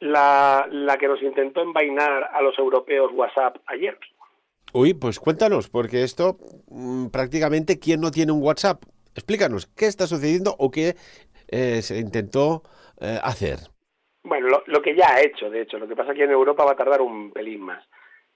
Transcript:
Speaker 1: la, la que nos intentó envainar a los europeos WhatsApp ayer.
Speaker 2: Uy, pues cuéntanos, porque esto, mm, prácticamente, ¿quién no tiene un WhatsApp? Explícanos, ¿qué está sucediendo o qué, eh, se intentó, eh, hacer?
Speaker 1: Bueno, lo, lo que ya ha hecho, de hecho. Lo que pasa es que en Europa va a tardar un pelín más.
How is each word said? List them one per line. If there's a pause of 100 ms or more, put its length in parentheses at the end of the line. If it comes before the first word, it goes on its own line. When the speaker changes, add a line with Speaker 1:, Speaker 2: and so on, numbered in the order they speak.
Speaker 1:
la,
la
que
nos
intentó
envainar
a
los
europeos
WhatsApp (100)
ayer. (720)
Speaker 2:
Uy,
pues
cuéntanos,
porque
esto, (300)
mm,
prácticamente,
¿quién
no
tiene
un
WhatsApp? (300)
Explícanos,
¿qué
está
sucediendo
o
qué, (540)
eh,
se
intentó, (380)
eh,
hacer? (640)
Speaker 1:
Bueno,
lo,
lo
que
ya
ha
hecho,
de
hecho.
Lo
que
pasa
es
que
en
Europa
va
a
tardar
un
pelín
más. (540)